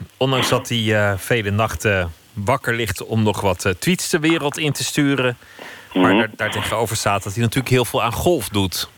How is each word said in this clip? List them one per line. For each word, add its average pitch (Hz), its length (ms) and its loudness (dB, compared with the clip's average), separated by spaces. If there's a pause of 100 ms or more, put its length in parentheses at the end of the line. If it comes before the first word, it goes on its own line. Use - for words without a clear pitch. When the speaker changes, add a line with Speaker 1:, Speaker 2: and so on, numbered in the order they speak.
(180)
Speaker 1:
ondanks 131 320 0
dat 127 200 0
hij, 107 260 2
eh, 101 220 2
vele 104 340 0
nachten 101 640 0 (200)
wakker 117 420 -2
ligt 113 300 -4
om 110 180 0
nog 104 180 2
wat, 95 240 0
eh, 98 80 2
tweets - 360 -2
de 175 100 2
wereld 156 380 0
in 151 140 0
te - 120 -6
sturen. 131 540 0 (560)
Maar 92 160 4
Speaker 2:
Mhm. 98 80 4
Speaker 1:
daar, 113 180 2
daartegenover 107 600 -2
staat 101 280 0
dat 101 100 -8
hij 117 80 -2
natuurlijk 120 320 0
heel 123 120 4
veel 113 180 0
aan 117 100 0
golf 143 360 0
doet, 98 480 -2